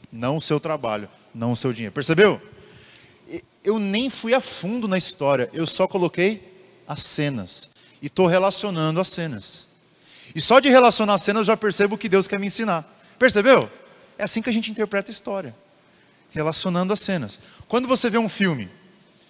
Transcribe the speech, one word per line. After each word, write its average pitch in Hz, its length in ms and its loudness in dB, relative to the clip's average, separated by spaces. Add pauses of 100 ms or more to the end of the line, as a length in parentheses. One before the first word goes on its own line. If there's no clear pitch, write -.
(100)
Não 120 260 -4
o 160 40 -4
seu 151 180 0
trabalho, 120 500 -4 (260)
não 117 180 -2
o 117 40 -2
seu 131 160 -2
dinheiro. 110 220 -10
Percebeu? 160 460 4 (880)
E-, - 160 -14 (180)
eu 214 160 0
nem 214 320 -2
fui 226 240 -2
a 262 60 4
fundo 220 480 -6
na 185 100 0
história, 139 540 0
eu 160 140 -4
só 185 200 0
coloquei 185 680 -2 (340)
as 147 160 -6
cenas. 135 680 -4 (300)
E 143 80 -12
tô 185 180 2
relacionando 180 720 0
as 185 80 -2
cenas. 151 600 -8 (640)
E 160 60 -4
só 240 200 6
de 269 80 2
relacionar 233 460 6
as 190 80 0
cenas 208 180 0
eu 208 60 0
já 214 100 4
percebo 202 380 0
o 208 40 -10
que 226 100 -8
Deus 190 180 4
quer 202 140 -4
me 202 60 -6
ensinar. 196 360 -2 (360)
Percebeu? 214 520 4 (460)
É 208 80 -6
assim 220 180 -4
que 247 80 -4
a - 20 0
gente 220 180 -2
interpreta 202 400 -4
a - 20 -12
história. 190 420 -10 (760)
Relacionando 175 600 -2
as 208 80 -2
cenas. 151 380 -4 (300)
Quando 247 180 -2
você 240 240 2
vê 208 80 0
um 226 100 0
filme, 156 400 -2 (600)